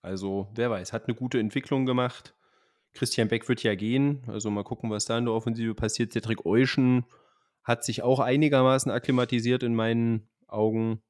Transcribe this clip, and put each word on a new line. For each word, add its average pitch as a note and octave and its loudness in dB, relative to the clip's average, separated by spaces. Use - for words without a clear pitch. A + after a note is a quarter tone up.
Also, G2 -6
wer A#2 -2
weiß, F#2 -8
hat A2+ -6
eine A#2+ -2
gute B2+ -2
Entwicklung C3 -2
gemacht. B2 -2
Christian A#2 0
Beck A2+ -2
wird B2 0
ja G#2+ 2
gehen, C3 0
also G#2+ -6
mal G#2 -2
gucken, A2+ -8
was G#2+ -4
da A#2 -2
in A#2+ 0
der A#2 0
Offensive A2+ -2
passiert. A2+ -2
Cedric A2 -4
Euschen B2+ 4
hat A#2+ -2
sich - -6
auch B2+ 4
einigermaßen C3 4
akklimatisiert B2 0
in A#2 0
meinen A2+ 0
Augen. A2 0